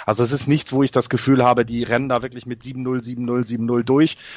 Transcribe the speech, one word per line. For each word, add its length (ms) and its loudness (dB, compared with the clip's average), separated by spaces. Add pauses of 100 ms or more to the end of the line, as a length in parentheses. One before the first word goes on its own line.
Also 180 0
es 80 0
ist 160 -4
nichts, 260 0
wo 100 2
ich 80 0
das 180 0
Gefühl 340 2
habe, 220 4
die 180 -6
rennen 260 -2
da 120 0
wirklich 240 -14
mit 180 -12
sieben 200 -10
null, 180 -4
sieben 240 -8
null, 200 0
sieben 200 -4
null 180 2
durch, 340 4 (200)